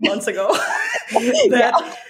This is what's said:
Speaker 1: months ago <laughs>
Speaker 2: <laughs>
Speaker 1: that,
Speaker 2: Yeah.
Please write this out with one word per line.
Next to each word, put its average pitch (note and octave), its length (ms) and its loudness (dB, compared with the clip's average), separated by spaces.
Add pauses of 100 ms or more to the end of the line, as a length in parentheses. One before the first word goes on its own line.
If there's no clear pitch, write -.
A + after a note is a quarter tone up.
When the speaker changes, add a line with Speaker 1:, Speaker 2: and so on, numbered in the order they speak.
Speaker 1:
months - 280 -2
ago G3 240 -2
<laughs> - 360 -2
Speaker 2:
<laughs> - 220 -8
Speaker 1:
that, B3 400 2
Speaker 2:
Yeah. B3 440 2 (160)